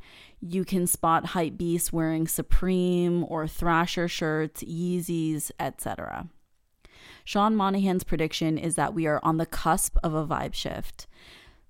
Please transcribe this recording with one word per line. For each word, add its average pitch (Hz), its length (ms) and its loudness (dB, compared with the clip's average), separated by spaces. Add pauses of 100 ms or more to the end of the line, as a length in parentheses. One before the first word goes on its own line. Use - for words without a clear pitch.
(420)
You 175 240 -4
can 180 220 0
spot 165 400 2
hype 170 300 -2
beasts 170 360 0
wearing 160 340 0
Supreme 175 1000 2
or 160 180 -4
Thrasher 170 600 0
shirts, 156 560 -2
Yeezys, 170 960 -2
et 135 200 -6
cetera. - 480 -8 (960)
Sean 214 320 2
Monahan's 196 480 2
prediction 160 540 0
is 160 180 -2
that 143 200 0
we 160 100 0
are 151 160 2
on 160 160 2
the 156 80 0
cusp - 560 0
of 156 140 0
a 156 100 0
vibe 151 300 -4
shift. - 500 -6 (640)